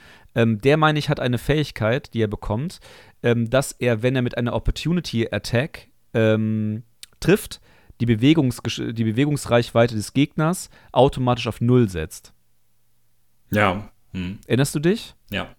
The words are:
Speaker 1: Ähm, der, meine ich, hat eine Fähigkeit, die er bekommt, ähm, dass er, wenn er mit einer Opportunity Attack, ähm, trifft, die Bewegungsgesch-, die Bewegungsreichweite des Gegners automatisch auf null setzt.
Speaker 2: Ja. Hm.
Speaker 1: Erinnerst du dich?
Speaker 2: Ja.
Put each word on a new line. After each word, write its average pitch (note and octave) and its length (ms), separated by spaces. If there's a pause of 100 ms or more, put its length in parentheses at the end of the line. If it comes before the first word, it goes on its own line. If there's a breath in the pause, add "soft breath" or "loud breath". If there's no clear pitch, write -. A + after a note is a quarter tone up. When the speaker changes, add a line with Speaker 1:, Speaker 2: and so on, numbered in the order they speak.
(340 soft breath)
Speaker 1:
Ähm, A#2 280
der, C#3 160
meine D#3 200
ich, D3 120
hat C#3+ 100
eine B2 180
Fähigkeit, C#3 760
die A2+ 80
er G#2+ 60
bekommt, G#2+ 520 (420 loud breath)
ähm, A#2 280
dass C3 220
er, A#2 300
wenn B2+ 140
er B2+ 60
mit A#2+ 140
einer A#2+ 180
Opportunity A#2 760
Attack, - 580 (260)
ähm, A2 680 (380)
trifft, - 400 (400 soft breath)
die A#2 60
Bewegungsgesch-, B2 880
die A2+ 100
Bewegungsreichweite A#2+ 920
des G#2 160
Gegners D#3 580 (220 soft breath)
automatisch B2 560
auf G#2+ 120
null A#2+ 280
setzt. D#2+ 440 (1160)
Speaker 2:
Ja. G2+ 400 (220)
Hm. F#2 340
Speaker 1:
Erinnerst C#3 280
du D#3 40
dich? F3 360 (160)
Speaker 2:
Ja. F#2 180 (100)